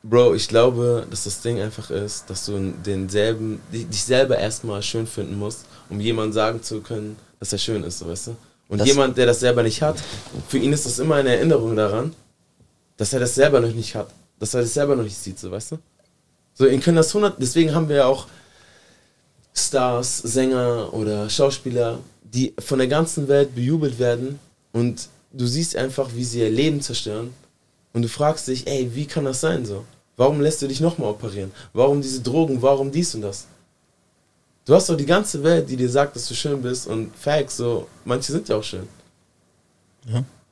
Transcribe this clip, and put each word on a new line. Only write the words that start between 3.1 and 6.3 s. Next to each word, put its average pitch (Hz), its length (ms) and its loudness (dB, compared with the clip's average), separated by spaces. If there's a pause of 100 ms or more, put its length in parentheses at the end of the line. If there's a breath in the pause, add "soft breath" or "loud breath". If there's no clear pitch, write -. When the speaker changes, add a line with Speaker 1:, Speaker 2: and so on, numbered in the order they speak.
Speaker 1:
di-, 117 140 -8
dich 107 180 -6
selber 127 340 4
erstmal 104 440 -4
schön 113 240 -4
finden 101 320 -8
musst, 104 280 -8 (240 loud breath)
um 101 100 -6
jemandem 107 340 -2